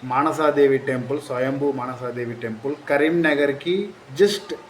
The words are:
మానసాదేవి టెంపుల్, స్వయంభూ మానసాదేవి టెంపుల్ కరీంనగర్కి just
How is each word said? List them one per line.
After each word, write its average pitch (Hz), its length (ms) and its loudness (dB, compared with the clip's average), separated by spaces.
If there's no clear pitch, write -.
మానసాదేవి 143 720 4
టెంపుల్, 127 400 -4
స్వయంభూ 135 540 -2
మానసాదేవి 123 600 -6
టెంపుల్ 113 400 -6
కరీంనగర్కి 156 960 2
just 202 340 2